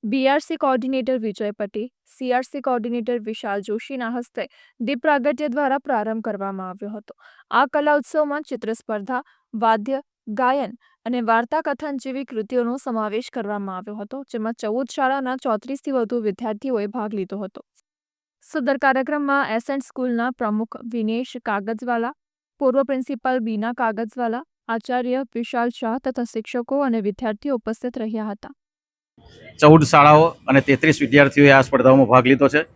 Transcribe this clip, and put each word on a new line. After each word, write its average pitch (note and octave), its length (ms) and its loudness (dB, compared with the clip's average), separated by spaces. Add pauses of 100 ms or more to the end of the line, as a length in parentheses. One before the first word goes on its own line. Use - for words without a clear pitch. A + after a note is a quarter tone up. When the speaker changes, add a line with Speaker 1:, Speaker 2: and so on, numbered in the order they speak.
Speaker 1:
બી C4 240 0
આર C#4+ 120 4
સી D#4+ 180 -6
કોઓર્ડિનેટર C4 640 0
વિજય G#3+ 340 -4
પટેલ, G#3+ 360 -8 (160)
સી - 280 -10
આર B3+ 100 0
સી C#4 180 -10
કોઓર્ડિનેટર A#3+ 580 -2
વિશાલ G#3+ 420 -6
જોશીના A#3 500 -8
હસ્તે A#3+ 340 -8 (340)
દીપ B3 220 -4
પ્રાગટ્ય D4 480 0
દ્વારા C4+ 300 -2
પ્રારંભ A3 440 -4
કરવામાં G3 460 -6
આવ્યો G3+ 240 -12
હતો. G#3+ 200 -16 (380)
આ B3+ 160 4
કલા D4 280 2
ઉત્સવમાં D4 520 -2
ચિત્ર A3 260 -6
સ્પર્ધા, A3 460 -6 (340)
વાદ્ય, A3+ 460 0 (300)
ગાયન B3 420 0 (340)
અને B3 160 -4
વાર્તા A#3 400 2
કથન C#4+ 420 -6
જેવી C4 220 -8
કૃતિઓનો A#3+ 520 -4
સમાવેશ A3 540 -6
કરવામાં G3+ 460 -6
આવ્યો G#3 200 -12
હતો, G#3+ 320 -12
જેમાં A3+ 280 -6
ચૌદ A#3 380 -4
શાળાના C4+ 420 -2
ચોત્રીસથી C4 600 -4
વધુ A#3 240 -2
વિદ્યાર્થીઓએ G#3+ 680 -4
ભાગ G#3+ 260 -8
લીધો G3 280 -6
હતો. G3+ 200 -12 (840)
સદર C#4 340 -2
કાર્યક્રમમાં C#4 720 0
એસેન્ટ C4 340 -4
સ્કૂલના B3 460 -4
પ્રમુખ A3 480 -4 (140)
વિનેશ A3+ 500 -4
કાગજવાલા, A3+ 680 -4 (480)
પૂર્વ C4+ 220 2
પ્રિન્સિપાલ C4 560 -2
બીના A3+ 340 -4
કાગજવાલા, A#3 680 -4 (260)
આચાર્ય B3 540 -2 (140)
વિશાલ A#3 420 -4
શાહ A3+ 220 -4
તથા B3 320 -4
શિક્ષકો A#3+ 500 -4
અને A3+ 280 0
વિદ્યાર્થીઓ A3+ 520 -4
ઉપસ્થિત A#3 420 -8
રહ્યા G#3+ 280 -6
હતા. G#3 220 -14 (1080)
Speaker 2:
ચૌદ D3+ 240 10
શાળાઓ D3+ 400 8 (240)
અને C3+ 140 6
તેત્રીસ C#3 400 2
વિદ્યાર્થીઓએ C#3 500 6
આ C3+ 100 8
સ્પર્ધાઓમાં B2+ 480 6
ભાગ B2 160 8
લીધો C3+ 240 6
છે. D3 120 2 (140)